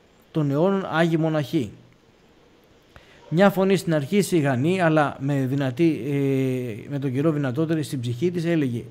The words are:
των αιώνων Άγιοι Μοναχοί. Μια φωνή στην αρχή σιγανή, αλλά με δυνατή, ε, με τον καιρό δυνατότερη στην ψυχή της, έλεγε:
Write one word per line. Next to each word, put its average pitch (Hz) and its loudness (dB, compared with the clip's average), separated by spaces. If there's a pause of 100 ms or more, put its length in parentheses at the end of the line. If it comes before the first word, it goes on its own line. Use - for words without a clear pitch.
(300)
των 147 0
αιώνων 185 0
Άγιοι 165 2
Μοναχοί. 156 -2 (1600)
Μια 185 4
φωνή 190 2
στην 170 -2
αρχή 151 0
σιγανή, 156 2
αλλά 156 2
με 143 -2
δυνατή, 135 0
ε, 131 -2
με 143 -6
τον 135 -4
καιρό 143 0
δυνατότερη 151 -2
στην 135 -6
ψυχή 120 -2
της, 170 -4
έλεγε: 143 0